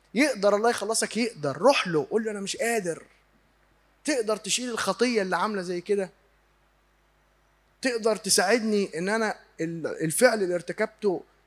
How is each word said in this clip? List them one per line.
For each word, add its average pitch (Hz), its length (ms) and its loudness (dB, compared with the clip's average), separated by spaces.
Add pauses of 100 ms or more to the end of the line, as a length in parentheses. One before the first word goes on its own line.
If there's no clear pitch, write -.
(140)
يقدر 208 420 2
الله 220 140 2
يخلصك؟ 220 480 -2
يقدر. 147 400 -4
روح 214 300 4
له، 156 240 0
قول 220 120 0
له: 214 80 -4
"أنا 202 80 -8
مش 196 180 -6
قادر." 196 460 -4 (1000)
تقدر 220 320 0
تشيل 240 320 -4
الخطية 220 520 0
اللي 185 160 -2
عاملة 202 240 -2
زي 175 200 -6
كده؟ 196 280 -2 (1700)
تقدر 226 340 0
تساعدني 202 840 2
إن 180 120 -2
أنا 220 260 0 (260)
ال-، 165 260 -4
الفعل 202 560 2
اللي 175 120 -2
ارتكبته 185 680 -4 (240)